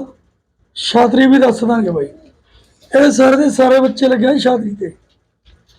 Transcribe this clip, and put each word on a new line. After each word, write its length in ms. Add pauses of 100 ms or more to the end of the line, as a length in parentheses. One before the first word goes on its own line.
(760)
ਛਾਤਰੀ 500
ਵੀ 120
ਦੱਸ 260
ਦਾਂਗੇ 260
ਬਾਈ। 160
ਇਹ 1040
ਸਾਰੇ 260
ਦੇ 140
ਸਾਰੇ 300
ਬੱਚੇ 280
ਲੱਗੇ 180
ਆ 120
ਛਾਤਰੀ 360
ਤੇ। 160 (880)